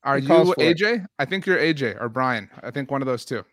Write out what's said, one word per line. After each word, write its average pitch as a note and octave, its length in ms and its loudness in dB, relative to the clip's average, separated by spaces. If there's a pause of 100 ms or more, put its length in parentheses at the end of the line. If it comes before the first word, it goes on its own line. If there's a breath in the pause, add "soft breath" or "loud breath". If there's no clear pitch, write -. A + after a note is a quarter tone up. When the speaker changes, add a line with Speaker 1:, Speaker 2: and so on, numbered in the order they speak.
Speaker 1:
Are C#3 140 2
Speaker 2:
It C3+ 80 -2
calls E3+ 220 6
Speaker 1:
you F3+ 60 2
Speaker 2:
for C#3+ 80 0
it. D#3+ 80 6
Speaker 1:
A E3+ 40 4
J? G#3 260 0 (180)
I C#3+ 60 0
think F#3 200 -4
you're F#3 140 2
A D#3 160 2
J B2 240 -2
or A#2+ 100 -6
Brian. A#2+ 400 -2 (140)
I A#2+ 80 -10
think C3+ 200 -8
one C#3 120 -2
of C3 40 -4
those B2 180 -4
two. A2 280 -8